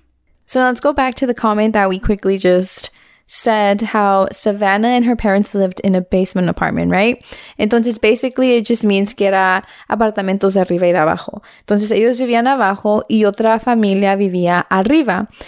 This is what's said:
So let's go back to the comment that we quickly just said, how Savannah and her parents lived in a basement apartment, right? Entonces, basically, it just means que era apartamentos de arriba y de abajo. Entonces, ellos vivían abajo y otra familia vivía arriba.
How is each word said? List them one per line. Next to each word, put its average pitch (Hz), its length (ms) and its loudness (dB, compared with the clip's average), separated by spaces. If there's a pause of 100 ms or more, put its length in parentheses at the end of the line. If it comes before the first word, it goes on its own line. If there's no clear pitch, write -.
(460)
So 254 180 -2
let's 254 180 0
go 285 120 2
back 262 220 -2
to - 100 -4
the 240 80 -2
comment 214 400 0
that 202 160 2
we 185 80 -2
quickly 196 400 -2
just 185 540 0 (340)
said, 208 560 0
how 202 500 0
Savannah 208 580 0
and 247 160 2
her 240 100 2
parents 202 400 0
lived 190 240 -2
in 190 160 0
a 185 60 0
basement 185 480 -2
apartment, 175 420 -2
right? 208 320 0 (340)
Entonces, 226 420 0
basically, 247 580 2
it 220 80 -2
just 233 180 -2
means 202 300 0
que 202 140 -2
era 190 360 2 (260)
apartamentos 202 640 0
de 196 60 2
arriba 180 280 2
y 175 40 4
de 180 80 2
abajo. 160 420 -2 (240)
Entonces, 208 240 0
ellos 226 300 2
vivían 240 280 0
abajo 214 600 0
y 214 140 2
otra 220 360 2
familia 202 580 0
vivía 180 520 0
arriba. 214 580 0 (200)